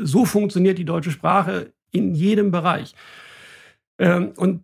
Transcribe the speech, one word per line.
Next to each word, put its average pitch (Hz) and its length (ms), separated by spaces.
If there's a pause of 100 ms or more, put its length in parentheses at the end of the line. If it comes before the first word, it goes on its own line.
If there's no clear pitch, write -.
so 180 220
funktioniert 190 540
die 175 80
deutsche 165 260
Sprache 180 600 (180)
in 185 240
jedem 202 360
Bereich. 175 420 (1040)
Ähm, 180 400
und 180 260